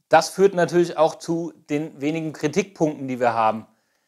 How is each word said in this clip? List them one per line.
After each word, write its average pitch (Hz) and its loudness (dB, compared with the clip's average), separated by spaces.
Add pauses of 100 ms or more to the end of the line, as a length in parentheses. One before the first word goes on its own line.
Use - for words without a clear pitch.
Das 160 4
führt 196 2
natürlich 175 0
auch 160 2
zu 170 -6 (180)
den 151 -6
wenigen 156 -4
Kritikpunkten, 151 -4
die 123 -6
wir 120 2
haben. 110 0 (400)